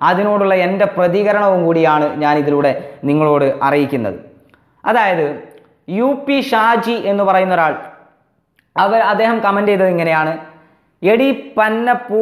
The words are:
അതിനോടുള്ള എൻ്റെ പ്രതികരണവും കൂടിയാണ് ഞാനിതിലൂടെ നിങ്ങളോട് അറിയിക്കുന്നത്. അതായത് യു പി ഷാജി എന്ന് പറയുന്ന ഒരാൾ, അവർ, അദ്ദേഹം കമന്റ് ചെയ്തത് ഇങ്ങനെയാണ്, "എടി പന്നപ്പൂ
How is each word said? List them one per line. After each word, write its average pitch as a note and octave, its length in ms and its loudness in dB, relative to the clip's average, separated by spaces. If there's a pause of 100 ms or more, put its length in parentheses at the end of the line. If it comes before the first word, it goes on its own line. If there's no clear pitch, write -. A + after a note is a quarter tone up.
അതിനോടുള്ള G3 460 0 (100)
എൻ്റെ F#3+ 220 0 (100)
പ്രതികരണവും G3 680 2
കൂടിയാണ് D#3+ 400 2 (160)
ഞാനിതിലൂടെ D3 500 2 (360)
നിങ്ങളോട് D3 380 2 (200)
അറിയിക്കുന്നത്. C3+ 500 -2 (760)
അതായത് G3+ 320 0 (760)
യു B3 100 0 (180)
പി C#4 120 0 (100)
ഷാജി A3+ 480 0 (140)
എന്ന് G3+ 180 0
പറയുന്ന F#3 300 2
ഒരാൾ, D#3 140 2 (1120)
അവർ, G#3+ 140 2 (140)
അദ്ദേഹം A3 340 0
കമന്റ് G3+ 260 0
ചെയ്തത് F#3 220 2
ഇങ്ങനെയാണ്, D#3+ 380 0 (800)
"എടി C4 180 2 (280)
പന്നപ്പൂ A3 640 -2